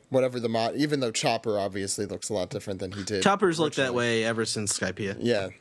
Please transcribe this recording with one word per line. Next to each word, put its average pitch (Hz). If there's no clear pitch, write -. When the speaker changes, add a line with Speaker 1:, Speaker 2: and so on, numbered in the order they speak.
Speaker 1:
whatever 127
the 117
mod-, 113
even 147
though 117
Chopper 113
obviously 98
looks 95
a 113
lot 90
different 98
than 95
he 101
did 95
Speaker 2:
Chopper's 196
looked 151
that 135
Speaker 1:
originally. 123
Speaker 2:
way 117
ever 113
since 107
Skypiea. 98
Speaker 1:
Yeah. 104